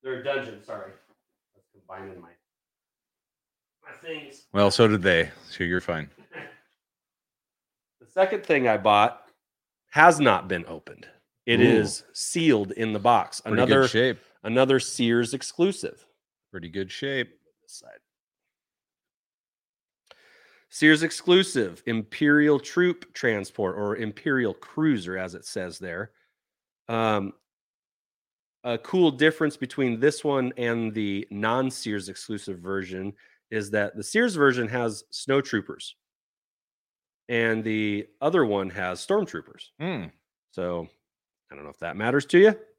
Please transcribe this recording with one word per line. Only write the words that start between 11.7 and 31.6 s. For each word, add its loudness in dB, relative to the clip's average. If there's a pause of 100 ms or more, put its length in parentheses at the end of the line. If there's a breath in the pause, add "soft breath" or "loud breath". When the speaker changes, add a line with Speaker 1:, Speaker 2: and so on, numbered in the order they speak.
Speaker 1:
sealed 0
in -4
the -4
box. 2
Speaker 2:
Pretty -4
good 4
Speaker 1:
Another, 4
Speaker 2:
shape. 0 (240 soft breath)
Speaker 1:
another 2
Sears 0
exclusive. -4 (460)
Speaker 2:
Pretty -14
good -8
shape. -6 (340)
Speaker 1:
This -20
side. -20 (2750 soft breath)
Sears 4
exclusive, 0
Imperial 2
Troop -2
Transport, -4
or -4
Imperial -2
Cruiser, -2
as -8
it -18
says -10
there. -10 (800)
Um, -2 (1300)
a -4
cool 2
difference 0
between -4
this 0
one -2
and -4
the -4
non-Sears -4